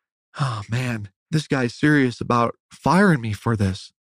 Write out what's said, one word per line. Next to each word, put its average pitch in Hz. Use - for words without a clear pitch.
Oh 123
man, 120
this 160
guy's 131
serious 143
about 120
firing 160
me 113
for 113
this." 95